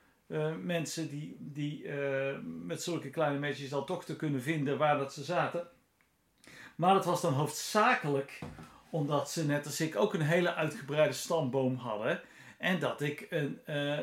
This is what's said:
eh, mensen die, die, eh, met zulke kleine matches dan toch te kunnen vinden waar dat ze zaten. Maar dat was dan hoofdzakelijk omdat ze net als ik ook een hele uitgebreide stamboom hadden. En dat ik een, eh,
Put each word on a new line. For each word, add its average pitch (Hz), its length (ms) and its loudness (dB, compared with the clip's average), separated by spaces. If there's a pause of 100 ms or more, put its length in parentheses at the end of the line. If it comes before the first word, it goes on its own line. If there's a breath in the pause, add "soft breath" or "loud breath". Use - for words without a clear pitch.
(260 soft breath)
eh, 156 300 -2
mensen 170 520 -2
die, 147 300 -8
die, 147 500 -6
eh, 139 540 0
met 165 400 -6
zulke 156 280 -4
kleine 147 280 2
matches 143 300 -4
dan 139 180 -2
toch 180 180 -6
te 160 120 -6
kunnen 143 260 0
vinden 139 360 0
waar 147 200 4
dat 135 140 -4
ze 143 120 -10
zaten. 170 440 -2 (1080 loud breath)
Maar 180 180 6
dat 190 100 6
was - 160 2
dan 165 120 2
hoofdzakelijk 151 1040 2 (520 loud breath)
omdat 143 400 2
ze 165 160 -2
net 147 200 2
als 143 140 -6
ik 156 160 0
ook 208 180 4
een 175 60 0
hele 170 340 4
uitgebreide 151 600 2
stamboom 131 640 2
hadden. 120 440 -2 (380 loud breath)
En 180 200 0
dat 135 220 -2
ik 147 300 -4
een, 147 340 -2
eh, 143 380 -2